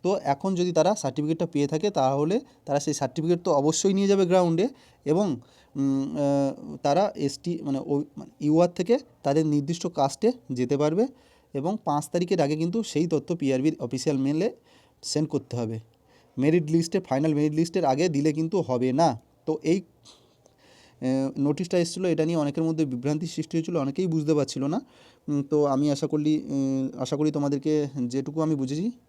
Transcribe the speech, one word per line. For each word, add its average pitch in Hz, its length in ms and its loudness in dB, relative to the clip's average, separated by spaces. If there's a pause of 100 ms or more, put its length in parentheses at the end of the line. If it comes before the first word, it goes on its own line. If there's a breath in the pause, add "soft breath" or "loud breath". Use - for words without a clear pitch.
তো 180 80 0 (240)
এখন 190 200 -4
যদি 175 180 0
তারা 170 300 4
সার্টিফিকেটটা 151 440 -2
পেয়ে 143 200 0
থাকে, 156 240 -2
তাহলে 147 460 0 (300 loud breath)
তারা 143 180 0
সেই 151 100 -2
সার্টিফিকেট 160 520 -2
তো 180 40 0 (100)
অবশ্যই 160 380 2
নিয়ে 196 100 2
যাবে 196 180 4
গ্রাউন্ডে 180 400 4 (380 soft breath)
এবং, 175 220 2 (480 soft breath)
উম, 139 420 -2
আহ, 139 680 -2
তারা 165 340 2
এসটি, 156 360 -4 (140)
মানে, 135 120 -2
ও, - 160 -2 (220)
মানে, - 140 -18 (100)
ইউআর 160 380 4
থেকে 190 160 2 (280)
তাদের 156 240 2
নির্দিষ্ট 147 400 -2
কাস্টে 165 460 0 (180)
যেতে 127 260 0
পারবে 156 300 2 (480 soft breath)
এবং 147 180 -2 (120)
পাঁচ 147 280 0
তারিখের 175 280 0
আগে 147 160 2
কিন্তু 170 260 -2
সেই 165 240 0
তথ্য 160 300 0
পিআরবির 135 440 2
অফিসিয়াল 135 380 -2
মেইলে 151 300 0 (540 soft breath)
সেন্ড 151 260 -2
করতে 135 280 -4
হবে। 113 200 -4 (640 soft breath)
মেরিট 156 360 4
লিস্টে, 170 240 0 (100)
ফাইনাল 147 260 0
মেরিট 151 200 0
লিস্টের 170 300 0
আগে 139 240 2
দিলে 147 240 2
কিন্তু 160 240 -2 (120)
হবে 127 240 0
না। 160 160 4 (380)
তো 156 60 -2 (100)
এই 170 160 2 (1200 soft breath)
এ, 135 360 0
নোটিশটা 151 400 0
এসেছিলো, 175 300 0
এটা 156 160 2
নিয়ে 165 140 0
অনেকের 147 260 -2
মধ্যে 160 200 0
বিভ্রান্তি 139 420 -2
সৃষ্টি 165 300 -6
হয়েছিল, 165 200 -2
অনেকেই 139 300 -2
বুঝতে 160 280 2
পারছিল 139 320 0
না। 185 140 -2 (480 soft breath)
উম, 143 140 0
তো 147 240 2
আমি 143 240 2
আশা 143 160 -2
করলি, 151 420 0
উম, 135 400 -2 (100)
আশা 135 180 -2
করি 151 140 2
তোমাদেরকে 143 560 0 (100)
যেটুকু 135 460 -4
আমি 156 120 2
বুঝেছি 147 360 -2 (180)